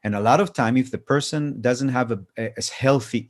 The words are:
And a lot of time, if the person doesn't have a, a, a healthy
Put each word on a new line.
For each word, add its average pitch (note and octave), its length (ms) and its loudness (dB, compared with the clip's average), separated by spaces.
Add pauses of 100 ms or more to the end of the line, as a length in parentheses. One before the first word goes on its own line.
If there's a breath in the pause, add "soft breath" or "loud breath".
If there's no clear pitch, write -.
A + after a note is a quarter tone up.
And G#2 100 -2
a G#2 60 -2
lot B2 220 4
of F#3+ 100 0
time, A#2 240 0
if B2+ 160 0
the - 60 -6
person C#3+ 640 -2
doesn't B2+ 280 2
have B2 220 0
a, G#2 80 -4 (180)
a, A2 200 -6
a A2+ 60 -8 (140)
healthy C3 520 2